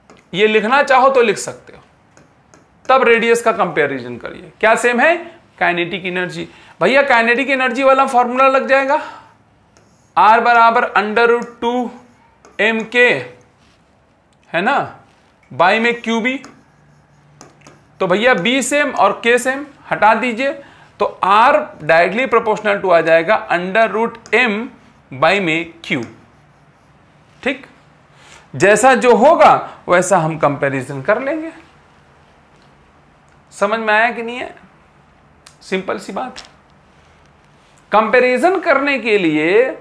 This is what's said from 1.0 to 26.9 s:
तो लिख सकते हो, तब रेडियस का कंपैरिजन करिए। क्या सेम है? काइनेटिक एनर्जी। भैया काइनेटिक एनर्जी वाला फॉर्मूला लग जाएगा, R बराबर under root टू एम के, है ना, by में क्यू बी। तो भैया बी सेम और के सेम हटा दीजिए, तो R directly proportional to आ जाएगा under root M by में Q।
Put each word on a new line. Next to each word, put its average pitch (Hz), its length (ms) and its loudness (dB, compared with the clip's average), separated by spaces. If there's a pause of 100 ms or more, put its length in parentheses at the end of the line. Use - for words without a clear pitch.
तो 262 120 2
लिख 208 160 0
सकते - 380 -16
हो, - 60 -20 (1040)
तब 262 140 4
रेडियस 233 400 2
का 226 100 0
कंपैरिजन 143 640 -4
करिए। - 440 -16
क्या 220 140 4
सेम 233 260 -2
है? 320 160 2 (420)
काइनेटिक 175 480 -4
एनर्जी। 175 420 -8 (340)
भैया 262 200 2
काइनेटिक 240 480 0
एनर्जी 262 320 -2
वाला 269 240 4
फॉर्मूला 247 420 2
लग 262 180 0
जाएगा, 269 360 0 (1160)
R 214 200 6
बराबर 233 600 2
under 214 320 0
root 233 160 0 (140)
टू 240 300 -4 (720)
एम 220 200 0
के, 240 280 2 (1400)
है 170 100 -4
ना, 214 340 -4 (580)
by 185 260 2
में 233 200 -2
क्यू 226 200 -2
बी। 262 220 -6 (1600)
तो 190 60 -2
भैया 214 280 2
बी 226 280 -2
सेम 285 280 -2
और 196 340 0
के 240 140 2
सेम 262 280 -6 (240)
हटा 214 240 2
दीजिए, 247 380 -4 (480)
तो - 240 -4
R 220 280 4 (320)
directly 180 440 2
proportional 208 560 -2
to 185 80 2
आ 170 80 4
जाएगा 165 480 0
under 190 400 0
root 220 240 -4 (220)
M 226 300 0 (560)
by 185 200 2
में 165 320 -4 (180)
Q। 120 160 -6 (1400)